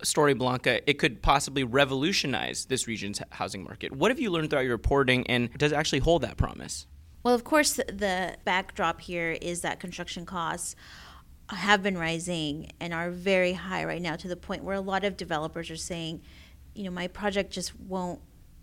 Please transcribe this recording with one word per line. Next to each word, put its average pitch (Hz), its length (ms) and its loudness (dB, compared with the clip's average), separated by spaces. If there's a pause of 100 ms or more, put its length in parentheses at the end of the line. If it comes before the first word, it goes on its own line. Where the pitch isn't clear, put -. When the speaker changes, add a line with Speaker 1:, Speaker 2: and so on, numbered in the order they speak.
Speaker 1:
story, 147 320 4
Blanca, 123 520 0
it 143 120 4
could 127 240 0
possibly 139 400 4
revolutionize 131 1000 2
this 127 220 -2
region's 101 320 -4
h-, - 120 -10
housing 92 320 -6
market. - 280 -8
What 156 200 4
have 262 80 -2
you 240 100 0
learned 160 220 0
throughout 143 100 2
your 127 120 2
reporting, 127 520 4
and 120 320 2
does 151 140 4
it 147 40 2
actually 147 240 2
hold 160 220 6
that - 160 -4
promise? - 480 -2 (380)
Speaker 2:
Well, 247 100 4
of 240 100 2
course, 302 320 4
the 190 680 -2
backdrop 190 560 0
here 170 300 -4
is 170 300 -4
that - 180 -4
construction 175 460 -10
costs 170 500 -6 (760)
have 202 320 4
been 196 160 0
rising 165 800 -2
and 170 140 -6
are 170 160 -2
very 180 440 2
high 180 300 -4
right 165 200 -4
now, 160 120 -2
to 180 120 -10
the 180 100 -6
point 180 260 -8
where 190 120 -4
a 196 60 -2
lot 190 220 -2
of 196 140 0
developers 160 540 -4
are 160 40 -10
saying, 165 460 -6 (540)
you 208 80 -8
know, 185 80 -6
"My 180 160 -4
project 196 440 -2
just - 280 -8
won't 185 420 -6 (420)